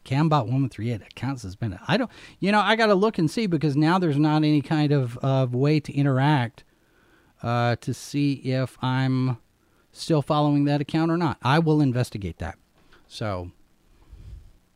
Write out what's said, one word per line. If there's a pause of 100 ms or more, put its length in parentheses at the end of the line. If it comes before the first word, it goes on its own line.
Cambot
one
one
three
eight,
account
suspended.
I
don't, (300)
you
know,
I
gotta
look
and
see
because
now
there's
not
any
kind
of,
of
way
to
interact, (800)
uh,
to
see
if
I'm (540)
still
following
that
account
or
not.
I
will
investigate
that. (520)
So, (1200)